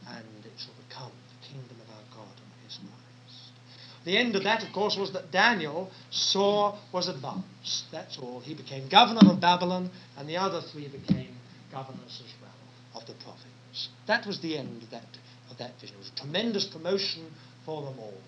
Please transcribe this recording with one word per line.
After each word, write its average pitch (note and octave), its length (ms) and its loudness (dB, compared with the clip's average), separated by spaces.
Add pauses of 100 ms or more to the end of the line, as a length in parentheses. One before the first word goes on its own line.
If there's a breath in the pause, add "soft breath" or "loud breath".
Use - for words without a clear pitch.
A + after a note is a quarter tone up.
and A2 380 -16
it A2+ 120 -18
shall A#2+ 180 -14 (140)
become C3 220 -14
the - 380 -20
kingdom C3 340 -14
of G#2+ 80 -20
our G#2+ 140 -20 (120)
God G#2 160 -18
and - 140 -20
of - 180 -20
his - 120 -16
Christ. - 160 -16 (1120 loud breath)
The F#3 120 2
end A#3 200 4
of F#3+ 80 2
that, A3 180 4
of F3+ 100 -10
course, G3 240 2
was G3 180 -2
that F3 180 -8
Daniel F#3 580 2 (200 loud breath)
saw G3+ 680 4 (140)
was F3 160 0
advanced. - 840 -6
That's - 280 -10
all. B2 200 -10
He C#3 160 -10
became C3+ 340 -10
governor G#3 440 12
of - 80 2
Babylon, F3+ 500 4 (260 loud breath)
and C#3+ 120 -10
the D#3+ 80 -4
other F3+ 240 0
three D3 260 -12
became B2+ 480 -4 (380 loud breath)
governors - 520 -12
as - 160 -20
well - 600 -20
of - 60 -18
the A2+ 60 -16
province. - 760 -14 (180)
That A3+ 180 0
was G3 140 -6
the D#3 180 -4
end A#2+ 280 -10
of A2+ 60 -18
that, - 280 -16 (320 loud breath)
of - 80 -18
that B2 220 -12
vision. G2+ 160 -18
It - 20 -20
was G2 160 -18
a - 60 -8
tremendous G3 460 -2
promotion E3+ 580 -2 (400 loud breath)
for D#3 180 -6
them C3 160 -10
all. G2+ 300 -14